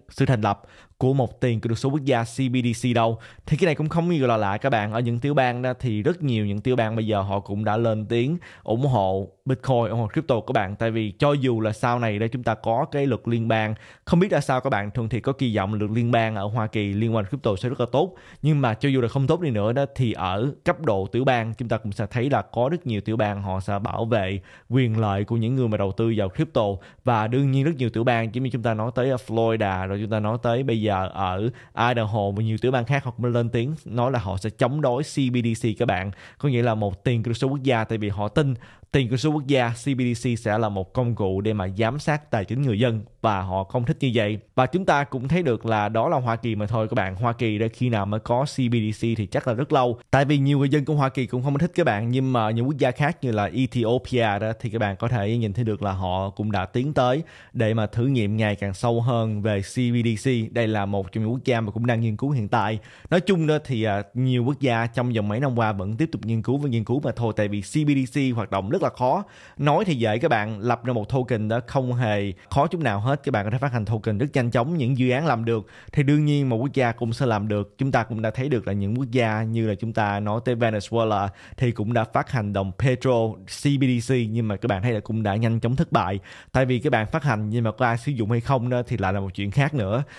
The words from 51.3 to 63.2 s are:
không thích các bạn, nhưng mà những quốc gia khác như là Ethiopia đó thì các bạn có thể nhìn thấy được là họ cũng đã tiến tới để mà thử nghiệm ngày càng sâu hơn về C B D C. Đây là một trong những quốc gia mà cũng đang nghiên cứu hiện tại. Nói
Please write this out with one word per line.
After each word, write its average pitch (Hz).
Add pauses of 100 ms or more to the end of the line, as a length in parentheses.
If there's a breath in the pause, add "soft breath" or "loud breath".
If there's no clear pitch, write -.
không 143
thích 165
các 170
bạn, 113
nhưng 131
mà 110
những 117
quốc 143
gia 131
khác 147
như 127
là 104
Ethiopia 117
đó 110
thì 117
các 110
bạn 101
có 117
thể 110
nhìn 113
thấy 120
được 107
là 101
họ 95
cũng 107
đã 95
tiến 139
tới 131 (300 loud breath)
để 113
mà 110
thử 120
nghiệm 110
ngày 107
càng 98
sâu 117
hơn 113
về 104
C -
B 120
D 113
C. 117
Đây 117
là 104
một 101
trong 110
những 110
quốc 127
gia 120
mà 110
cũng 117
đang 117
nghiên 113
cứu 135
hiện 120
tại. 110 (320 loud breath)
Nói 175